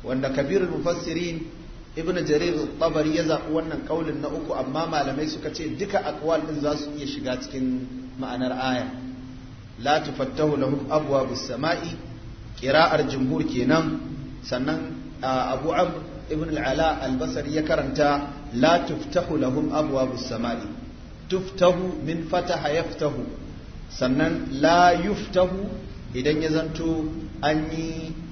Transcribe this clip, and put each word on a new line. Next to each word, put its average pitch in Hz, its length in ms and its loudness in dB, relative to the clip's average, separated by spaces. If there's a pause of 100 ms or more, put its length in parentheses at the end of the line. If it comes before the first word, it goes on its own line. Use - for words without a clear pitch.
Wanda 131 260 0
Kabirul 185 380 2
Mufassirin 165 760 -2 (500)
Ibn 165 200 -2 (100)
Jarir 151 300 4 (240)
Tabari 156 360 2
ya 170 80 2
zaɓi 156 280 0
wannan 156 360 -2
ƙaulin 156 340 -2
na 135 60 -4
uku, 156 260 -4
amma 135 340 -2
malamai 147 420 0
suka - 240 -6
ce 156 240 -6
duka 196 220 0
akwal 151 420 0
ɗin 151 200 -4
za 147 140 0
su - 220 -6
iya 139 100 -8
shiga 127 320 -4
cikin 127 480 -2 (320)
ma'anar 127 320 -2
aya. 127 400 0 (920)
"La 147 200 4
tufattahu 143 560 0
lahum 131 320 0
abwabus 135 580 0
sama'i," 156 480 -2 (640)
ƙira'ar 151 500 6
jumhur 135 380 0
kenan. 156 520 2 (440)
Sannan, 139 520 -2 (260)
a, 131 320 0
Abu 151 180 -2
Amr 165 220 2 (360)
ibn 160 280 -2
al-Ala 143 440 2
al-Basri 143 520 -2
ya 156 100 2
karanta, 143 640 2 (260)
"La 160 320 6
tuftahu 160 520 -2
lahum 131 360 2
abwabus 131 560 0
sama'i." 117 360 -2 (600)
Tuftahu 180 800 2
min 165 240 -2
fataha 170 420 2
yaftahu. 151 540 0 (640)
Sannan 147 580 2 (140)
la 175 320 10
yuftahu 185 760 2 (480)
idan 147 260 2
ya 160 100 2
zanto 160 600 0 (300)
an 156 300 4
yi 160 420 -4 (180)